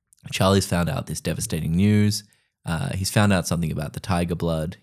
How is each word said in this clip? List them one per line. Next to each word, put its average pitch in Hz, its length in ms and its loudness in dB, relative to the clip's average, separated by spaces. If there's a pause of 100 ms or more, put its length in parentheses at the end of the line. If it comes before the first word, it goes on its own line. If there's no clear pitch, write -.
(320)
Charlie's 98 340 4
found 87 220 0
out 87 180 -4
this 82 140 -8
devastating 80 520 -4
news. 104 520 2 (420)
Uh, 85 280 -4
he's 95 160 -4
found 104 220 4
out 90 140 2
something 85 260 -2
about 76 220 -6
the - 60 -10
tiger 87 340 -2
blood. 82 480 -2